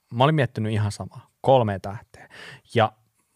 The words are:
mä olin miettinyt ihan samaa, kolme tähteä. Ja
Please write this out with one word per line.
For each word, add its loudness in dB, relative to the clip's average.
mä 2
olin 4
miettinyt -2
ihan -2
samaa, -16
kolme 2
tähteä. -16
Ja 2